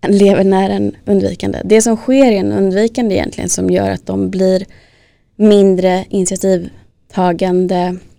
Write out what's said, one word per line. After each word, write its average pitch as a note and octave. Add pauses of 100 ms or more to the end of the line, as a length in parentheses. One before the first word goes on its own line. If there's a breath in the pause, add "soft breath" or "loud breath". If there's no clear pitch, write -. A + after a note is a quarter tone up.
lever G3
nära F#3+
en G3+ (100)
undvikande. G3
Det G#3+
som A3+
sker C4
i G#3
en G3
undvikande G#3
egentligen -
som F#3
gör F#3
att F#3
de F#3+
blir F#3 (720 soft breath)
mindre F#3+
initiativtagande F3+ (220)